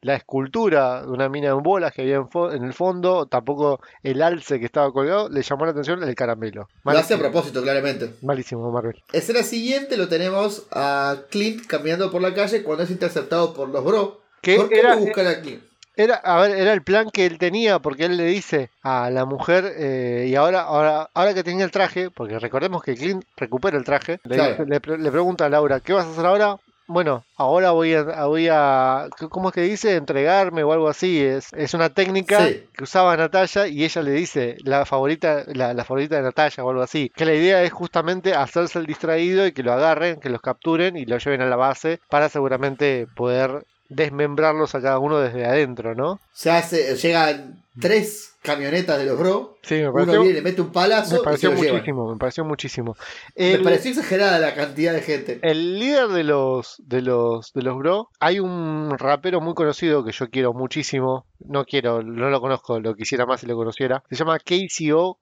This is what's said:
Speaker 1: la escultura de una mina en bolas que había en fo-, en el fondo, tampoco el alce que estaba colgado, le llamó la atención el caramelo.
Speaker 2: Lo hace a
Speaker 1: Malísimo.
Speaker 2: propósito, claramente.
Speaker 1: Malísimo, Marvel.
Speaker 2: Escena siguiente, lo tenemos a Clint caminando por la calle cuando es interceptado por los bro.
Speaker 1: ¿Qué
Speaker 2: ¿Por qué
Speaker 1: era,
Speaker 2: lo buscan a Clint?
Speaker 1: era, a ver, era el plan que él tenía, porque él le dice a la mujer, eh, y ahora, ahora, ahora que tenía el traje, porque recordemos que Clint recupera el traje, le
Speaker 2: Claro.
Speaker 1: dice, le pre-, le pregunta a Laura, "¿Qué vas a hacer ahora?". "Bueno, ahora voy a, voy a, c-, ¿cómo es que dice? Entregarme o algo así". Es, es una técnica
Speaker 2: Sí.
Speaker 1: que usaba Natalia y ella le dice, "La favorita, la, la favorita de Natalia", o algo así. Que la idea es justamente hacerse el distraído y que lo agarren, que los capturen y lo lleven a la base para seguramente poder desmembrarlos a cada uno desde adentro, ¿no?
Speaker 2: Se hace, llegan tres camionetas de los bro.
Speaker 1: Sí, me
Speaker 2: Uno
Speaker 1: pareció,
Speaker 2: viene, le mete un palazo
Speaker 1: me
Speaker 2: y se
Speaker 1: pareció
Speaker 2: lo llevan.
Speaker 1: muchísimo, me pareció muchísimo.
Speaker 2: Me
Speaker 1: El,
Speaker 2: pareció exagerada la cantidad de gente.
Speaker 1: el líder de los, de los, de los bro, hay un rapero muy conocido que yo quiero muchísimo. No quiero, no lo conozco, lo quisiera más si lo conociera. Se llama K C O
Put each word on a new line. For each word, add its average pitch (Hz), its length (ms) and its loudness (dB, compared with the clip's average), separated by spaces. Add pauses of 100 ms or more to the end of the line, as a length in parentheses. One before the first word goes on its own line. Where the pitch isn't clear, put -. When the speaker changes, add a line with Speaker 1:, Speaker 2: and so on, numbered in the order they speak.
Speaker 1:
la 127 120 0
escultura 135 880 0
de 131 100 -14
una 131 180 0
mina 143 200 -4
en 139 140 0
bolas 170 280 0
que 135 120 -8
había 135 140 0
en 131 120 -4
fo-, 175 240 -2
en 127 100 -6
el 127 100 -8
fondo, 180 520 0
tampoco 139 540 -2 (240)
el 135 180 -2
alce 160 380 0
que 117 80 -6
estaba 143 240 0
colgado, 156 380 0
le 143 120 -2
llamó 143 240 -2
la 165 60 0
atención 151 320 -4
el 131 100 -4
caramelo. 110 540 -4 (160)
Speaker 2:
Lo 139 80 0
hace 160 240 4
a - 20 -2
Speaker 1:
Malísimo. - 40 -2
Speaker 2:
propósito, 139 420 -2
claramente. 135 580 -2
Speaker 1:
Malísimo, 127 500 -4
Marvel. 117 300 -4 (100)
Speaker 2:
Escena 233 300 0
siguiente, 247 560 -4
lo 180 100 0
tenemos 190 640 -2
a 139 440 0 (160)
Clint 220 340 -2
caminando 160 460 -2
por 175 100 -2
la 185 140 0
calle 202 260 0
cuando 151 220 -4
es 175 80 -4
interceptado 165 640 -2
por 139 140 -6
los 135 140 -4
bro. 196 380 0 (180)
Speaker 1:
¿Qué 185 160 4
Speaker 2:
¿Por 214 140 4
qué 226 100 6
Speaker 1:
era, 240 140 8
Speaker 2:
lo 220 80 2
buscan 196 240 0
a 165 160 0
Clint? 139 220 -14 (320)
Speaker 1:
era, 220 180 4
a 180 260 2
ver, 202 160 6
era 190 160 4
el 190 120 2
plan 214 280 2
que 190 140 2
él 165 140 0
tenía, 190 400 2
porque 143 260 -2
él 180 120 0
le 170 80 0
dice 170 440 0 (140)
a 123 260 0
la 131 160 0
mujer, 165 520 0
eh, 127 520 -2
y 131 60 2
ahora, 175 260 4
ahora, 151 540 0
ahora 196 180 2
que 185 100 -2
tenía 180 220 -2
el 170 60 -4
traje, 185 400 -2
porque 110 260 -8
recordemos 135 460 -4
que 131 120 -4
Clint 180 280 -4 (120)
recupera 131 440 -2
el 127 40 -6
traje, 147 400 -2
le 120 120 -4
Speaker 2:
Claro. 143 160 4
Speaker 1:
dice, 147 160 -4
le 143 120 0
pre-, 151 200 -6
le 151 120 0
pregunta 175 360 0
a - 20 2
Laura, 143 300 2
"¿Qué 147 140 -6
vas 185 120 2
a 160 60 -10
hacer 165 160 -4
ahora?". 202 300 2 (300)
"Bueno, 156 380 -2 (100)
ahora 170 360 4
voy 165 240 4
a, 151 80 2 (240)
voy 160 220 2
a, 139 580 4 (120)
c-, 165 80 -10
¿cómo 185 220 -4
es 180 60 -8
que 180 60 0
dice? 202 340 0
Entregarme 160 680 2
o 147 80 2
algo 160 160 2
así". 170 320 0
Es, 135 340 0
es 151 200 -4
una 165 160 2
técnica 190 580 2
Speaker 2:
Sí. 113 160 -2 (140)
Speaker 1:
que 131 60 -10
usaba 180 340 4
Natalia 185 500 2
y 147 160 -2
ella 160 200 -2
le 143 80 0
dice, 139 520 -2
"La 139 220 0
favorita, 147 640 0
la, 127 260 -2
la 120 100 -4
favorita 139 320 -2
de 143 60 0
Natalia", 135 420 0
o 127 60 -2
algo 127 140 0
así. 139 320 -4
Que 160 100 -2
la 160 80 4
idea 180 300 4
es 170 100 0
justamente 175 600 -2
hacerse 165 420 -2
el 165 80 -4
distraído 170 640 0
y 175 40 0
que 131 120 -8
lo 120 100 0
agarren, 156 460 2
que 139 100 -8
los 120 120 -4
capturen 165 540 -2
y 143 100 -8
lo 120 120 -2
lleven 135 240 -2
a 131 60 0
la 123 80 0
base 135 520 -2
para 147 220 2
seguramente 135 840 -2
poder 127 500 -2 (240)
desmembrarlos 147 840 0
a 135 60 -2
cada 135 180 0
uno 147 200 0
desde 123 260 -2
adentro, 120 500 0
¿no? 160 240 -4 (140)
Speaker 2:
Se - 180 -2
hace, 165 460 2
llegan 156 640 0 (160)
tres 190 600 0
camionetas 147 560 -2
de 139 80 0
los 131 120 0
bro. 185 460 -2
Speaker 1:
Sí, 156 120 -2
me 156 140 0
Speaker 2:
Uno 127 40 -4
Speaker 1:
pareció, 170 280 4
Speaker 2:
viene, 185 140 6
le 147 60 -2
mete 180 200 -2
un 165 100 -2
palazo 190 400 2
Speaker 1:
me 160 40 2
Speaker 2:
y 170 40 4
se 160 40 0
Speaker 1:
pareció 151 280 2
Speaker 2:
lo - 60 2
llevan. 151 180 2
Speaker 1:
muchísimo, 117 360 -4
me 113 60 -8
pareció 127 280 -4
muchísimo. 131 500 -6 (400)
Speaker 2:
Me 185 180 2
Speaker 1:
El, 190 100 4
Speaker 2:
pareció 185 280 2
exagerada 196 480 2
la 151 160 0
cantidad 147 380 -2
de 160 80 -2
gente. 131 400 -4
Speaker 1:
el 170 380 0
líder 262 300 2
de 175 140 0
los, 135 560 0
de 127 220 -4
los, 117 520 0
de 139 100 -4
los 127 140 -2
bro, 175 320 -2 (100)
hay 180 200 2
un 156 580 -4
rapero 156 440 0
muy 170 120 -4
conocido 151 500 0
que 110 80 -6
yo 123 180 -6
quiero 127 240 0
muchísimo. 131 720 -4 (140)
No 139 260 -4
quiero, 120 380 -2
no 117 260 -4
lo 139 120 2
conozco, 123 380 -2
lo 110 160 -4
quisiera 120 300 -2
más 123 160 -2
si 120 60 -14
lo 120 80 -4
conociera. 123 540 -2
Se 135 60 -10
llama 160 240 -2
K - 160 -4 (140)
C 151 240 -2
O 175 280 0